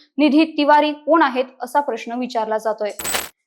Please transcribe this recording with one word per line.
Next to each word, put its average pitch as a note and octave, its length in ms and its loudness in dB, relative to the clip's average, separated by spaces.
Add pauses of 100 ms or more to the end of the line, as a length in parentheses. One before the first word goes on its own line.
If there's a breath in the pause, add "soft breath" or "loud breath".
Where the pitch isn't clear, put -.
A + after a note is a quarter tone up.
(180 soft breath)
निधी D4+ 260 4
तिवारी D4 480 2
कोण D#4 300 2
आहेत, B3+ 220 0 (160)
असा B3 200 -2
प्रश्न A#3 320 -8
विचारला A#3 460 -4
जातोय. G#3 320 -4 (560)